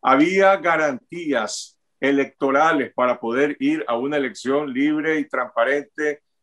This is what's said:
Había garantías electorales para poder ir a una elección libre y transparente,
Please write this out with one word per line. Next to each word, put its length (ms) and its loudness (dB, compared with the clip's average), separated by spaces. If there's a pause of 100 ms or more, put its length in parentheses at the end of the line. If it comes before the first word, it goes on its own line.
Había 560 4
garantías 1200 -4 (220)
electorales 920 0
para 240 0
poder 400 -2
ir 300 -2
a 80 -2
una 200 -4
elección 560 -2
libre 460 0
y 100 -4
transparente, 920 -2 (200)